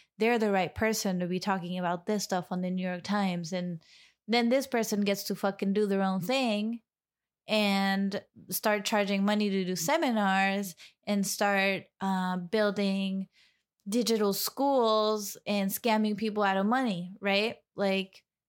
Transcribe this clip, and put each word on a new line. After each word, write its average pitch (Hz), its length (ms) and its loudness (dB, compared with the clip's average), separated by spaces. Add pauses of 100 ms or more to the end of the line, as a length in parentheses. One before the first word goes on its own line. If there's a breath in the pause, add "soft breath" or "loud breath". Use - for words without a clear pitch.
(180 loud breath)
"They're 226 200 2
the 214 140 2
right 185 200 2
person 214 460 0
to 180 80 -2
be 180 140 -2
talking 180 380 -2
about 175 280 -2
this 208 160 0
stuff 180 300 -2
on 185 80 -4
the 180 100 -2
New 185 160 -2
York 180 160 -6
Times." 185 500 -2
And 180 280 -6 (480 loud breath)
then 233 200 2
this 262 200 2
person 220 340 0
gets 202 220 0
to 202 100 -4
fucking 196 380 -2
do 208 140 2
their 196 160 0
own 190 180 0
thing 226 600 0 (680)
and 196 760 0 (280)
start 208 340 0
charging 202 400 2
money 208 260 2
to 190 140 0
do 180 100 -2
seminars 196 1000 0 (300 loud breath)
and 202 200 0
start, 196 580 0 (160)
uh, 185 360 -2
building 196 920 -2 (600 soft breath)
digital 214 460 2
schools 214 1040 0 (100)
and 196 240 0
scamming 214 460 0
people 208 260 -2
out 190 160 2
of 196 80 2
money, 202 540 -2
right? 202 360 0 (180)
Like, 190 480 -2 (260)